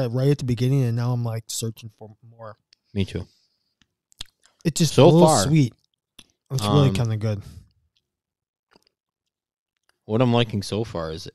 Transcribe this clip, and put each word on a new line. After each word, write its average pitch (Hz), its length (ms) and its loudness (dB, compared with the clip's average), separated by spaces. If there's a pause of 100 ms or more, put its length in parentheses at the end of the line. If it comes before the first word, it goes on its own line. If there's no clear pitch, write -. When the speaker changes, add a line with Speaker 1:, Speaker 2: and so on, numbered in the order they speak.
Speaker 1:
it 120 40 -4
right 131 200 0
at 143 100 2
the 143 60 -8
beginning, 127 400 0
and 117 120 -2
now 123 160 -2
I'm, 120 120 -4
like, 113 240 -8
searching 113 500 -10
for 107 160 -20 (140)
more. 113 280 -20 (380)
Speaker 2:
Me 98 100 -2
too. 90 220 -8 (1400)
Speaker 1:
It's 165 140 -2
just 160 160 0
Speaker 2:
So 135 100 6
Speaker 1:
a - 20 10
little 165 200 8
Speaker 2:
far, 127 180 4
Speaker 1:
sweet. 143 300 2 (800)
It's 131 140 -6
really 135 220 4
Speaker 2:
um, 123 60 0
Speaker 1:
kinda 110 220 -2
good. 104 260 -4 (2750)
Speaker 2:
What 110 160 0
I'm 120 100 2
liking 107 300 0
so 104 220 -6
far 82 260 -8
is 80 240 -14